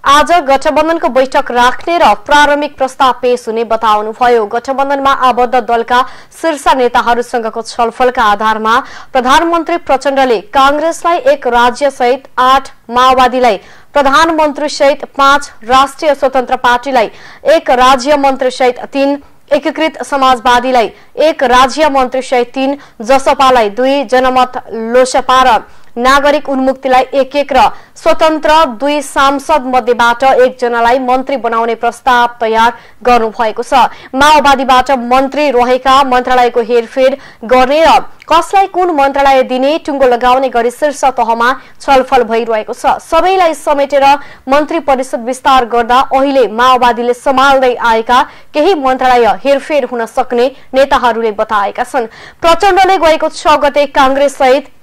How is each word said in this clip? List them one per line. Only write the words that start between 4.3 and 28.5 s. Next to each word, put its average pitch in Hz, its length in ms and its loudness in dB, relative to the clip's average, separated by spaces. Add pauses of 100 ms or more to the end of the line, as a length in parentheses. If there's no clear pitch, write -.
गठबन्धनमा 269 680 -2
आबद्ध 247 500 0
दलका 233 400 -2 (300)
शीर्ष 320 360 -4 (100)
नेताहरूसँगको 233 840 -2
छलफलका 240 600 -2
आधारमा 220 560 0 (300)
प्रधानमन्त्री 330 680 0
प्रचण्डले 269 600 0 (140)
काङ्ग्रेसलाई 302 640 0 (100)
एक 285 200 0
राज्य 240 440 0
सहित 262 360 -2 (120)
आठ, 262 300 2 (200)
माओवादीलाई 247 680 2 (360)
प्रधानमन्त्री 302 760 0
सहित 285 340 0 (140)
पाँच, 277 340 0 (120)
राष्ट्रिय 269 520 0
स्वतन्त्र 254 420 -2
पार्टीलाई 240 520 0 (380)
एक 320 240 2
राज्य 262 460 2
मन्त्री 269 340 0
सहित 247 340 -2
तीन, 277 320 -2 (320)
एकीकृत 302 540 -4
समाजवादीलाई 254 880 0 (280)
एक 214 260 0
राज्य 254 440 2
मन्त्री 262 320 -2
सहित 247 320 -4
तीन, 269 240 -4 (240)
जसपालाई 262 680 2
दुई, 262 360 -2
जनमत 254 640 0
लोसपा 254 720 0
र 233 160 2 (360)
नागरिक 285 540 0
उन्मुक्तिलाई 262 540 0 (100)
एक 262 220 -2
एक 277 180 -4
र 254 80 4 (340)
स्वतन्त्र 311 680 2 (120)